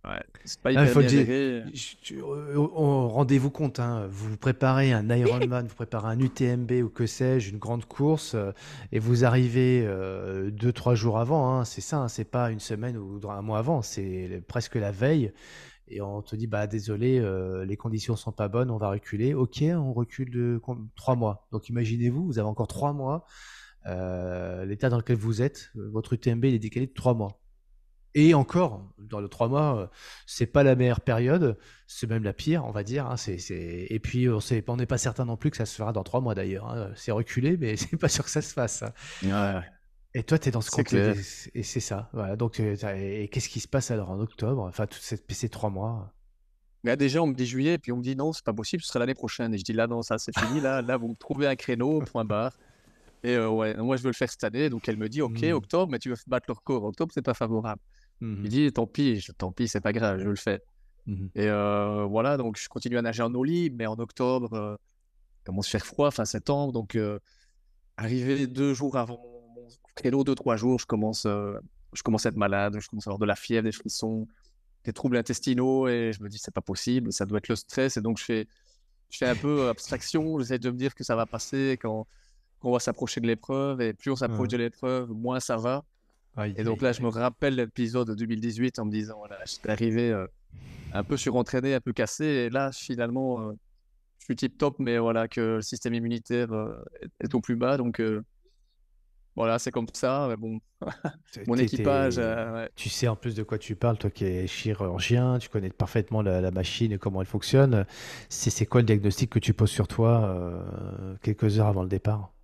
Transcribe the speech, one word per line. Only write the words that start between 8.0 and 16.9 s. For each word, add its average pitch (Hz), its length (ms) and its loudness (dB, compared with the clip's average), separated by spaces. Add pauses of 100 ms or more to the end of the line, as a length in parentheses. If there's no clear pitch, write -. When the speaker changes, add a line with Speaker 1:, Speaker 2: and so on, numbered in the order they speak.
Speaker 2:
euh, 98 180 0 (380)
et - 80 0
vous 117 260 6
arrivez, 127 640 6
euh, 95 640 -4
deux, 110 220 0
trois 123 220 2
jours 110 240 2
avant, 131 420 2
hein, 120 40 0
c'est - 180 -8
ça, 156 160 -2
hein, 123 100 -2
c'est 110 160 -6
pas 120 260 0
une 107 100 -6
semaine 117 360 -6
ou 101 240 -10 (100)
un 101 120 -6
mois 107 160 0
avant, 131 240 2
c'est 92 460 -6
le, 92 120 -8
presque - 360 -6
la 101 140 0
veille. 120 420 2 (560)
Et 101 120 -10
on 101 220 -8
te - 140 -10
dit, « 113 120 -4
Bah, 107 180 0
désolé, 110 520 0